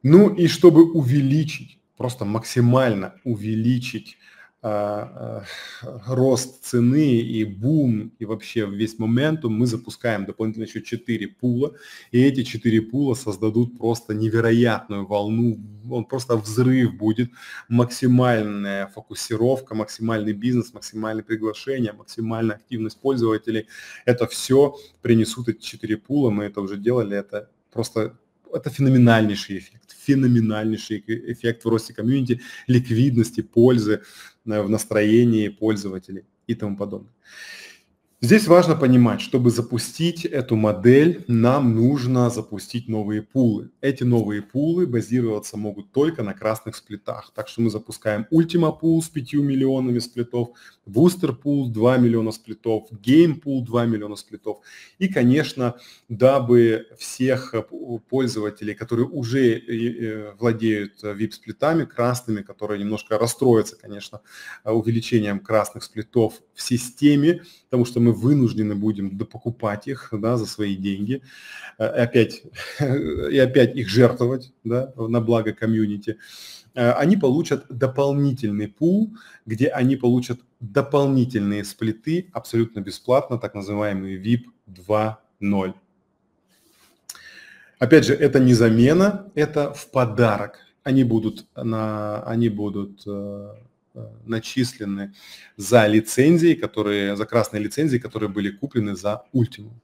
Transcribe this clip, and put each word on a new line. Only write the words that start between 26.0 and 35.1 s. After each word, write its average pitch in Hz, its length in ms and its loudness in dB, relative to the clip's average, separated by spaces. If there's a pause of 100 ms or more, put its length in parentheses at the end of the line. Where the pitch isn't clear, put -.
мы 104 140 -2
это 101 160 -8
уже 98 160 -8
делали, 104 400 -2
это 104 340 -10 (220)
просто, 110 440 -6 (360)
это 160 180 -8
феноменальнейший 117 880 2
эффект, - 400 -20
феноменальнейший 110 1040 0
э-, 113 280 -8
эффект 117 320 -6
в - 40 -2
росте 117 260 -2
комьюнити, 123 460 -2 (280)
ликвидности, 123 720 2
пользы, 110 600 2 (420)
э, 107 180 -2
в 98 60 -4
настроении 107 800 2